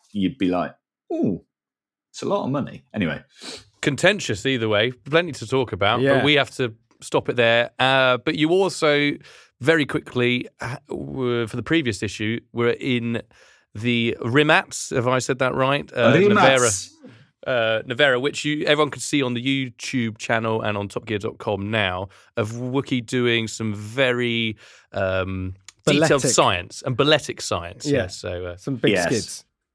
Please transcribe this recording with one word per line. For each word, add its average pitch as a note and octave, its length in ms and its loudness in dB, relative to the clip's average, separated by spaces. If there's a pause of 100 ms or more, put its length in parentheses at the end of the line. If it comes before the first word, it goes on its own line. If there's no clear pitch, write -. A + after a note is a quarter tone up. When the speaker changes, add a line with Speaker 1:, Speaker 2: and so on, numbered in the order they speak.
(100)
Speaker 1:
you'd F#2 260 -2
be F#2+ 120 0
like, F2 260 -2 (380)
"Ooh, C4 320 -2 (680)
it's - 120 -14
a - 40 -8
lot G3 180 -2
of - 60 -4
money." C3+ 420 -6
Anyway. D#2+ 300 -4 (580)
Speaker 2:
Contentious D3 680 0
either B2 220 0
way. G#2+ 220 2
Plenty D#3 420 -2
to A#2 140 -10
talk C3 260 -2
about, G#2 280 2
Speaker 3:
Yeah. C3+ 160 4
Speaker 2:
but A#2+ 80 2
we D3 100 4
have C#3 220 2
to A#2+ 180 -2 (260)
stop - 280 -2
it B2 80 -4
there. A#2 420 4
Uh, C3 400 4
but D#3 160 -4
you D#3 160 2
also, D3+ 640 2 (480)
very D3 260 4
quickly, B2 640 -2 (120)
uh, A#2+ 160 -8 (120)
were, B2 580 -4
for A#2 100 -10
the A#2 60 -6
previous B2+ 400 -2
issue, A2 380 -4 (120)
were A#2 180 2 (100)
in A#2 420 -2 (520)
the A#2 500 0
Rimac, D3 480 2 (180)
have B2 160 -2
I B2+ 140 2
said B2+ 180 -2
that B2+ 160 0
right? C3+ 400 0
Uh, B2 220 4
Speaker 1:
Rimac. G#3 220 4 (220)
Speaker 2:
Nevera, A2+ 300 0 (560)
uh, A2+ 400 0
Nevera, B2+ 340 4
which C#3+ 240 -4
you, D3+ 200 -2
everyone D3+ 260 2
can B2+ 120 -10
see C#3+ 200 0
on B2 120 0
the C3 360 -2
YouTube A2+ 480 -4
channel A2+ 440 -2
and G#2+ 140 -2
on G2+ 120 -4
Top - 180 -10
Gear G#2+ 120 -2
dot G2+ 200 -8
com G2+ 320 -4
now, G2 380 -2 (280)
of A2+ 160 -2
Wookiee B2+ 540 -4
doing A#2+ 400 2
some A2 280 -4
very, A#2 840 0 (360)
um, F#2+ 600 -2 (320)
detailed D3 360 4
Speaker 3:
Balletic. C3+ 120 0
Speaker 2:
science G#2 500 2
and B2+ 120 -4
balletic C#3+ 440 2
science. F2 460 -6
Speaker 3:
Yeah. C#3+ 120 2
Speaker 2:
Yeah, A2+ 100 -2
so, F2+ 380 -8
uh, F2 100 -10
Speaker 3:
Some C3+ 200 -8
big A2+ 160 2
Speaker 1:
Yes. F2+ 140 2
Speaker 3:
skids. - 380 -4 (300)